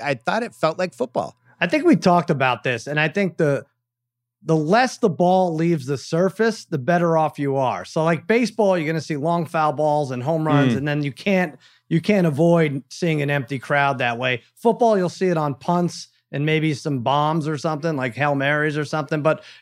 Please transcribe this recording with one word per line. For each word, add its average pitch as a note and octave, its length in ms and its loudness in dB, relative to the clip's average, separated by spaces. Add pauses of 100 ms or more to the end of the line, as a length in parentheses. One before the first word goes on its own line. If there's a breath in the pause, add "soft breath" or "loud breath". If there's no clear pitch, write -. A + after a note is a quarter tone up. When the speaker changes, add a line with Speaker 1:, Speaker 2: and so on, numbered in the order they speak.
Speaker 1:
I, C#3+ 100 -4
I - 40 0
thought G3+ 280 -4
it A3+ 100 -12
felt D#3+ 240 -2
like F3+ 160 -4
football. - 440 -6 (240 soft breath)
Speaker 2:
I - 60 0
think D4+ 180 0
we D#4+ 100 6
talked F3 340 4
about B2+ 360 0
this, B2 220 -4
and D3 120 -2
I D#3 80 2
think F3 300 -2
the, C#3 280 0 (800)
the D#3+ 140 2
less G#3 400 2
the A3 120 2
ball F3+ 460 2
leaves D#3+ 300 0
the C#3 120 -4
surface, F#3+ 680 -2
the D#3+ 120 -4
better E3+ 400 2
off D#3 220 0
you C#3 160 -2
are. A#2 300 -2
So, - 180 -2
like, E3 240 0
baseball, A3 500 2
you're D#3+ 80 -2
gonna D#3+ 140 -2
see D#3 160 -6
long E3 300 -2
foul D#3 260 0
balls D3 400 0
and B2 100 -6
home D#3+ 240 -2
runs, C#3+ 280 4
Speaker 1:
Mm. - 60 0
Speaker 2:
and C#3+ 80 -4
then D3 140 -2
you C#3+ 120 -4
can't, F#3 440 0 (300 soft breath)
you D#3+ 140 0
can't F#3+ 260 2
avoid D#3 600 2
seeing D#3 320 -2
an C#3+ 80 -2
empty C#3 300 -2
crowd C#3 400 0
that A#2+ 180 -2
way. B2 240 -2 (140)
Football, A3+ 420 2
you'll F3+ 100 0
see F#3 200 -2
it F3 100 2
on D3 180 -2
punts F3 540 -2 (220)
and C#3+ 140 -4
maybe D#3 280 2
some C#3+ 260 -4
bombs D3 480 0
or D#3 100 -4
something, D#3 380 -4
like B2+ 200 -4
Hail D3 200 0
Marys D3 420 0
or D3+ 60 -2
something. D#3 380 -4
But D3+ 220 0 (180 loud breath)